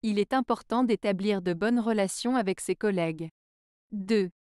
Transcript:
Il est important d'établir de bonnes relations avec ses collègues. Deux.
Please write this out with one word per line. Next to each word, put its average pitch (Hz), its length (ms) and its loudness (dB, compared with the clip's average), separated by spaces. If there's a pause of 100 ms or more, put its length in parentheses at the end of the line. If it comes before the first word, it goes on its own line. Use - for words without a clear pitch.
Il 214 160 0
est 202 140 2
important 247 540 0
d'établir 202 560 0
de 180 120 0
bonnes 226 280 0
relations 220 560 0
avec 190 240 -2
ses - 160 -2
collègues. 165 500 -2 (640)
Deux. 202 380 0 (140)